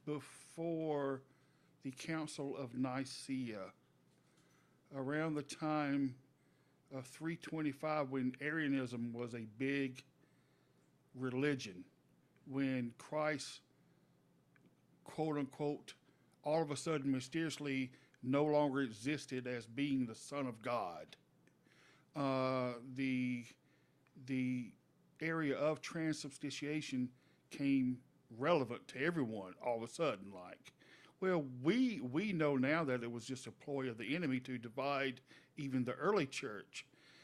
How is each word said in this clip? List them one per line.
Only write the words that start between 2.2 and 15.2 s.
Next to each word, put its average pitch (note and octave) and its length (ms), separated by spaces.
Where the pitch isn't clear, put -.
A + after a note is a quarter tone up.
of B2 180
Nicaea, B2+ 1000
around D3+ 380
the D3 80
time C#3+ 720
of C3 120
three E3 300
twenty-five, D3+ 760
when B2+ 300
Arianism C3+ 720
was A#2+ 220
a A2+ 120
big C3+ 440
religion, B2+ 720
when C3 500
Christ, D3+ 640
quote D#3 340